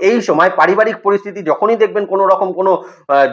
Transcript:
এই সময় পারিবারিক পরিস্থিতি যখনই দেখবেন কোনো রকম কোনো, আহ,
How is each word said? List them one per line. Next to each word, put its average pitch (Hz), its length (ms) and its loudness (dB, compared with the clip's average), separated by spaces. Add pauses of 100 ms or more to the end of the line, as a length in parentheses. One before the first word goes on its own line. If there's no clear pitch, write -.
এই 226 200 2
সময় 175 360 2
পারিবারিক 202 460 2
পরিস্থিতি 202 400 -2
যখনই 208 400 0
দেখবেন 208 220 -2
কোনো 196 200 -2
রকম 185 280 2
কোনো, 190 200 0
আহ, - 600 -2